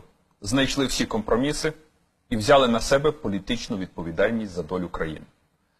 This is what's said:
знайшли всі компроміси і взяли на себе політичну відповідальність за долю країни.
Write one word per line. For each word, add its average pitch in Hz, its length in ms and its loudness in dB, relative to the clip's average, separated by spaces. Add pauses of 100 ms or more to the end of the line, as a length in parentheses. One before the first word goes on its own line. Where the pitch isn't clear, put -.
(400)
знайшли 131 460 0
всі 123 200 -2
компроміси 135 680 0 (560)
і 120 80 -2
взяли 131 320 6
на 113 120 2
себе 143 320 2
політичну 107 640 -6
відповідальність 95 760 -4
за 87 100 -6
долю 90 260 -4
країни. - 380 -8 (540)